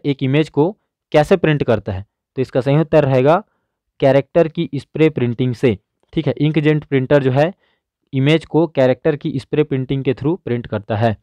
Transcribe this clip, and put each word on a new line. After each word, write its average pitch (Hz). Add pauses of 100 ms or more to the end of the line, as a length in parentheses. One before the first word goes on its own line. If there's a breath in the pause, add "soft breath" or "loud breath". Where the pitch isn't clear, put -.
एक 143
इमेज 143
को 160 (340)
कैसे 156
प्रिंट 156
करता 110
है? 95 (300)
तो 135
इसका 127
सही 139
उत्तर 156
रहेगा 135 (560)
कैरेक्टर 139
की 165
स्प्रे 151
प्रिंटिंग 123
से। 113 (360)
ठीक 156
है, 135
इंकजेट 151
प्रिंटर 135
जो 131
है 147 (600)
इमेज 147
को 165
कैरेक्टर 135
की 143
स्प्रे 147
प्रिंटिंग 135
के 131
through 151
प्रिंट 120
करता 107
है। 110